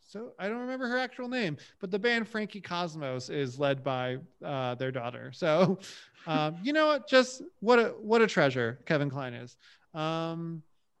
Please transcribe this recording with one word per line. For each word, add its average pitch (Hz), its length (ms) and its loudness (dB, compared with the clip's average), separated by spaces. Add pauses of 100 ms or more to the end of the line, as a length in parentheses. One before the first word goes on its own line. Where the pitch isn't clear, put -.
So 226 340 -16
I 185 100 -6
don't 233 100 -6
remember 254 300 -6
her 247 100 -2
actual 254 300 -6
name, 233 280 -2 (240)
but 190 100 -8
the 202 80 0
band 233 300 2
Frankie 214 320 -6
Cosmos 156 680 -4
is 139 280 -2
led 139 240 2
by, 127 360 -2 (260)
uh, 131 300 -4
their 131 180 -4
daughter. 123 400 -8
So, 180 460 4 (480)
um, 156 320 0
<laughs> 180 40 -12
you 285 120 0
know 311 140 4
what? 294 200 0
Just 254 340 4 (180)
what 240 180 6
a, 233 60 6 (140)
what 214 220 4
a 220 60 8
treasure 127 580 2
Kevin 147 240 0
Kline 131 240 -6
is. 120 240 -14 (380)
Um, 165 680 -6 (380)